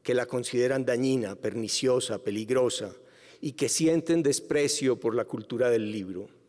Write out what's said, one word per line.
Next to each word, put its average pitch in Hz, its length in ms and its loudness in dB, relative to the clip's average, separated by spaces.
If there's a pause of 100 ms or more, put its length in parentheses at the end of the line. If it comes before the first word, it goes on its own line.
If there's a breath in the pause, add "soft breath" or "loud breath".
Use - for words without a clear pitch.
que 123 140 0
la 123 100 2
consideran 127 580 0
dañina, 123 520 0
perniciosa, 113 800 0
peligrosa, 110 760 -2 (480 loud breath)
y 151 120 -6
que 127 180 -2
sienten 165 540 2
desprecio 139 760 0
por 117 140 0
la 113 120 0
cultura 120 440 -2
del 110 220 2
libro. 95 360 -8 (220)